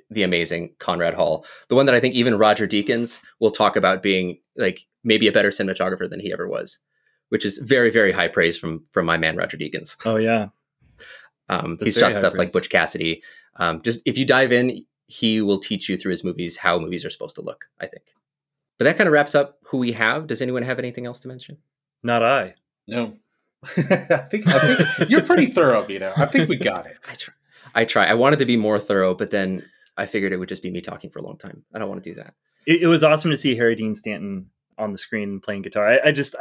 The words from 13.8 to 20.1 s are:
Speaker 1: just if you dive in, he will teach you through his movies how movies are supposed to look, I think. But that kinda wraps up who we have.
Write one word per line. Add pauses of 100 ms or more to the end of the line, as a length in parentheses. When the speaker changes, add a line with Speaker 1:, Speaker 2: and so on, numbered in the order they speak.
Speaker 1:
just
if
you
dive
in, (220)
he
will
teach
you
through
his
movies
how
movies
are
supposed
to
look, (160)
I
think. (720)
But
that
kinda
wraps
up
who
we
have.